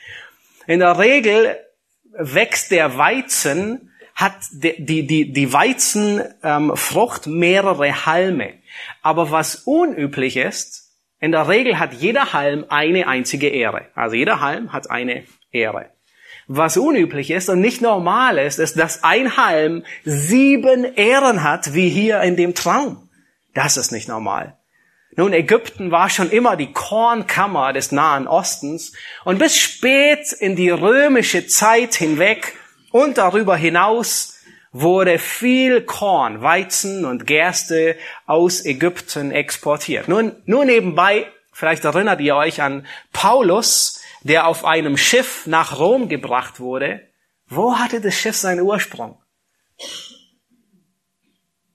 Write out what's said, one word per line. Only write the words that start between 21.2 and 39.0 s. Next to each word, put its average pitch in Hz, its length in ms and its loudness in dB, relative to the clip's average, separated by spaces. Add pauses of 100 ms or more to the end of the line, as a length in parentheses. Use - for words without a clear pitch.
hat, 147 320 -2
wie 180 160 4
hier 208 320 0
in 180 140 2
dem 175 180 0
Traum. 202 560 -4 (460)
Das 139 220 0
ist - 140 -6
nicht 110 160 -10
normal. 110 500 -8 (580)
Nun, 190 180 2
Ägypten 185 560 0
war 175 200 4
schon 180 200 0
immer 226 280 2
die 143 160 -6
Kornkammer 202 1000 0
des 135 180 -4
Nahen 143 360 0
Ostens 160 640 -4 (300)
und 190 160 0
bis 311 180 2
spät 285 760 2
in 196 220 -2
die 180 140 2
römische 240 800 2
Zeit 233 480 2
hinweg 170 580 0 (380)
und 262 260 2
darüber 196 380 2
hinaus 180 800 0 (440)
wurde 175 420 2
viel 254 640 0
Korn, 143 600 -2
Weizen 185 640 -2
und 123 200 -6
Gerste 160 720 0 (300)
aus 175 400 0
Ägypten 147 680 -4